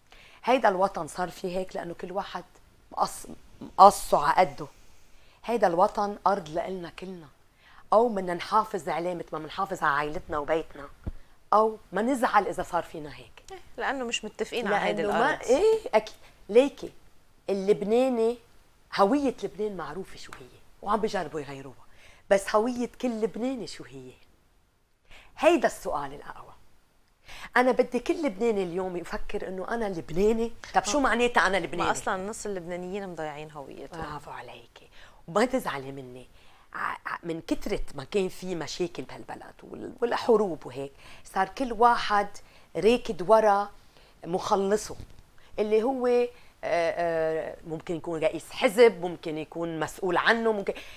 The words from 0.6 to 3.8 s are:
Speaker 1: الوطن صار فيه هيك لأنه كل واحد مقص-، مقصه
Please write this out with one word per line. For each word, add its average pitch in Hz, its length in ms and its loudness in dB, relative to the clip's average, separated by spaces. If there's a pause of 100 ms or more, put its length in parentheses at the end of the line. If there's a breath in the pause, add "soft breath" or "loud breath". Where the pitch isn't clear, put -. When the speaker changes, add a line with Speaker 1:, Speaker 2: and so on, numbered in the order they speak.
Speaker 1:
الوطن 185 380 0
صار 180 220 -6
فيه 180 280 -6
هيك 185 180 -6
لأنه 170 180 -8
كل 180 180 -12
واحد 185 320 -8 (480)
مقص-، - 380 -4 (320)
مقصه - 600 6